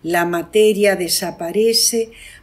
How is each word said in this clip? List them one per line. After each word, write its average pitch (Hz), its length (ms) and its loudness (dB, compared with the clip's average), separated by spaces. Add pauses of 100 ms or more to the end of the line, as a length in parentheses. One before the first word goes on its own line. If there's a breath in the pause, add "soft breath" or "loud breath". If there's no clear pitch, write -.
La 170 220 -2
materia 196 720 2
desaparece 208 1120 -2 (320 loud breath)